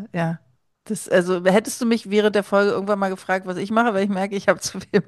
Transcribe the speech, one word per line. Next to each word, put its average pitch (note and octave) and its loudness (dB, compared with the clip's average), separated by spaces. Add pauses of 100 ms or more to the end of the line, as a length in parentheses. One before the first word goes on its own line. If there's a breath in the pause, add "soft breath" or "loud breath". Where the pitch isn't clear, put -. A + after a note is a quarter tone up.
(140)
ja. E3 -2 (460)
Das, - -6
also F3+ 2
hättest G3 2
du B3 -2
mich A3+ 0
während G#3 2
der G3+ 2
Folge G3+ 2
irgendwann G3 -2
mal F#3+ 0
gefragt, F#3+ -4
was F#3 -6
ich G3+ -4
mache, A3+ 2
weil G3 2
ich G3+ 0
merke, G3 -2
ich G3 -8
hab F#3+ 2
zu - -8
viel - 0